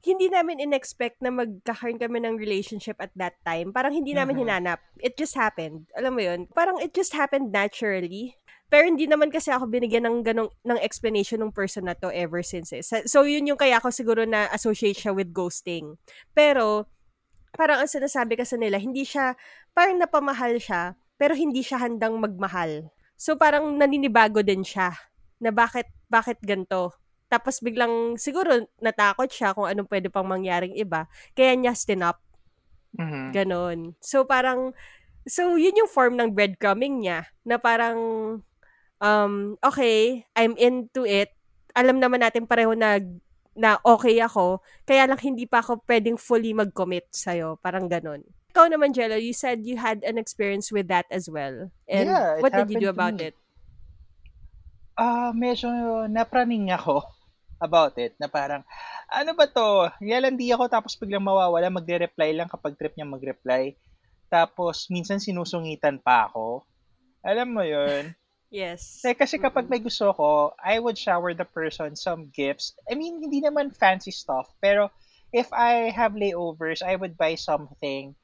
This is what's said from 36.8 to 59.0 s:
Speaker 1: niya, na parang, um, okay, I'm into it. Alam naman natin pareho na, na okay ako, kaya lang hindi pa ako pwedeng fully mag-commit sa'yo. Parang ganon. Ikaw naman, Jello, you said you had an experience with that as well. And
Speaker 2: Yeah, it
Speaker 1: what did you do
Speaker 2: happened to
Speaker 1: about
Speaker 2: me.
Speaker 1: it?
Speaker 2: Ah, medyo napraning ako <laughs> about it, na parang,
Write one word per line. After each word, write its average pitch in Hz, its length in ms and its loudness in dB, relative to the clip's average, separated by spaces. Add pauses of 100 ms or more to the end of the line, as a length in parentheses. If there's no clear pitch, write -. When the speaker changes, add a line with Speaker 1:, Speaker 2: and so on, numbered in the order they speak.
Speaker 1:
niya, 175 260 -4 (160)
na 233 160 -2
parang, 233 400 2 (1000)
um, 208 360 2 (260)
okay, 240 640 2 (100)
I'm 233 220 4
into 247 480 2
it. 202 300 0 (400)
Alam 254 240 6
naman 247 220 2
natin 226 260 2
pareho 226 260 4
na, 214 300 2 (500)
na 220 300 4
okay 233 380 6
ako, 190 400 2 (240)
kaya 269 220 6
lang 262 140 0
hindi 247 260 -4
pa 240 140 2
ako 233 240 -4
pwedeng 226 320 2
fully 226 380 0
mag-commit 185 560 -2
sa'yo. 160 480 -6
Parang 185 300 -4
ganon. 165 340 -4 (280)
Ikaw 330 200 8
naman, 294 220 2
Jello, 220 260 0
you 233 160 -4
said 240 320 -4
you 247 100 -6
had 220 260 -2
an 226 140 -4
experience 202 540 -4
with 202 180 -2
that 180 220 0
as 185 180 -6
well. 147 400 -8 (180)
And 208 220 0
Speaker 2:
Yeah, 240 300 2
it 240 40 -2
Speaker 1:
what 269 120 4
did 202 160 2
you 220 100 -2
do 202 80 2
Speaker 2:
happened 185 80 -2
to - 0 -
Speaker 1:
about 180 220 0
Speaker 2:
me. 160 80 -6
Speaker 1:
it? 156 100 -14 (1600)
Speaker 2:
Ah, 240 400 0
medyo 240 320 -2 (400)
napraning 226 640 0
ako 151 320 0 (280)
<laughs> - 300 -20
about 160 360 4
it, 120 180 -6
na 147 120 -8
parang, 139 360 -4 (480)